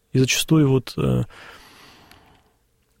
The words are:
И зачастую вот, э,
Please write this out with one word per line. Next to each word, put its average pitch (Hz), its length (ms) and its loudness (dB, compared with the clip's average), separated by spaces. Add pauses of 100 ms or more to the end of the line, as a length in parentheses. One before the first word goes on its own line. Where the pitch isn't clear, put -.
(120)
И 131 60 0
зачастую 143 520 2
вот, 131 260 -2
э, 131 280 -2 (1800)